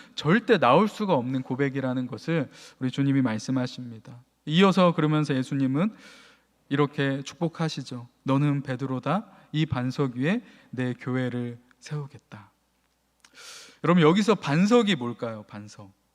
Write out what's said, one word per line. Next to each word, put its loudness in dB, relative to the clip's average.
절대 2
나올 6
수가 -2
없는 -2
고백이라는 -4
것을 -4
우리 -4
주님이 2
말씀하십니다. -6
이어서 4
그러면서 0
예수님은 0
이렇게 0
축복하시죠. -6
"너는 2
베드로다. -4
이 0
반석 -4
위에 -2
내 -4
교회를 -6
세우겠다." -14
여러분, 6
여기서 6
반석이 4
뭘까요? -8
반석. -18